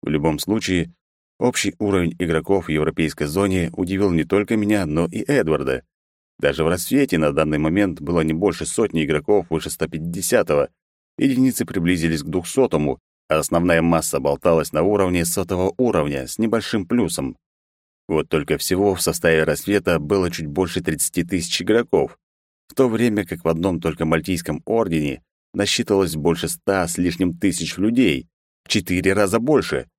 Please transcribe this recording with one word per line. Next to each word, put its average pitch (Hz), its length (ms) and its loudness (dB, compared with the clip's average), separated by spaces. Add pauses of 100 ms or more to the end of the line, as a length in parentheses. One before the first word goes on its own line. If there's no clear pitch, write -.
В - 60 -6
любом 76 300 0
случае, 92 560 -2 (480)
Общий 120 380 0
уровень 92 400 0
игроков 87 460 0
в - 20 -14
европейской 76 560 -2
зоне 90 480 0
удивил 95 400 0
не 82 100 2
только 101 340 0
меня, 104 300 0
но 82 200 0
и - 200 -6
Эдварда. 73 560 0 (560)
Даже 71 240 0
в 78 60 2
рассвете 90 500 0
на 78 140 2
данный 76 260 0
момент 82 420 0
было 85 200 0
не 80 120 0
больше 82 320 0
сотни 82 400 -2
игроков 78 460 0
выше 80 180 -4
ста - 200 -6
пятидесятого. 82 800 0 (500)
Единицы 131 460 2
приблизились 82 580 0
к 71 60 -10
двухсотому, 80 720 0 (280)
а 78 120 2
основная 85 420 2
масса 82 380 2
болталась 76 520 2
на 76 100 0
уровне 92 420 2
сотого 90 540 -2
уровня 73 500 0
с - 100 -12
небольшим 110 480 -2
плюсом. 85 500 -2 (680)
Вот 73 220 -2
только 76 280 0
всего 95 380 2
в 92 80 -6
составе 82 400 2
рассвета 85 560 0
было 87 320 0
чуть 85 160 -8
больше 87 340 -2
тридцати 85 440 -2
тысяч 87 360 -4
игроков, 110 600 0 (480)
в - 60 -20
то 131 140 4
время 110 380 0
как 85 180 -10
в 82 40 2
одном 85 320 0
только 82 240 -2
Мальтийском 82 600 -2
ордене 82 600 -2 (300)
насчитывалось 98 600 2
больше 82 320 0
ста 95 400 -2
с - 120 -6
лишним 87 380 0
тысяч 85 420 -4
людей, 101 500 2 (340)
в - 60 -20
четыре 92 440 0
раза 101 280 2
больше. 113 480 0 (100)